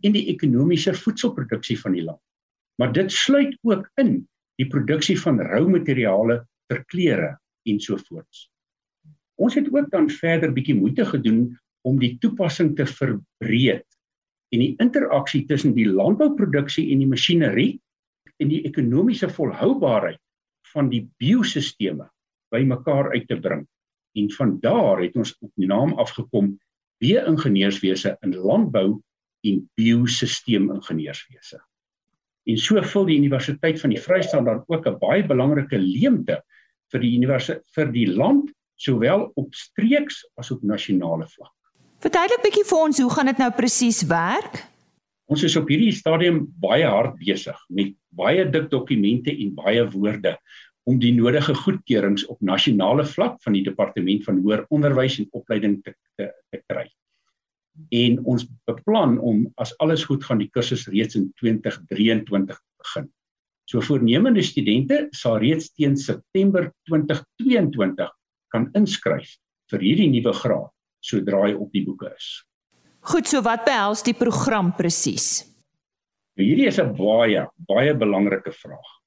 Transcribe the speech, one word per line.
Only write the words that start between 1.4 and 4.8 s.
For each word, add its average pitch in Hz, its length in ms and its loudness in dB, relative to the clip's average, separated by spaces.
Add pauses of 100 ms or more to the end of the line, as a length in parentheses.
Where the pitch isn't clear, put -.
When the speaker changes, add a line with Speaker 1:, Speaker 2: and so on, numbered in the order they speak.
Speaker 1:
van 101 140 -4
die 87 100 -2
land. 80 180 -10 (580)
Maar 120 140 0
dit 190 200 0
sluit 277 500 0
ook 196 320 -2
in 196 340 0 (300)
die 135 80 0
produksie 147 540 -2